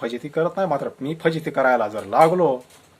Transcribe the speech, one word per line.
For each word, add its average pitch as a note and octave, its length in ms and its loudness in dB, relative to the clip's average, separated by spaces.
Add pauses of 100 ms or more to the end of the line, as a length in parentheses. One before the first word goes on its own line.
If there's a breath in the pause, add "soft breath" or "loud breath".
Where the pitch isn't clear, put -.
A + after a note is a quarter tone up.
फजिती A#2+ 260 -8
करत D#3+ 280 -2
नाही, F#3+ 140 -2
मात्र C3+ 200 -2 (120)
मी D3+ 140 -6
फजिती D#3+ 360 -4
करायला B2+ 360 2
जर G#2 180 -8
लागलो D3+ 520 4 (420)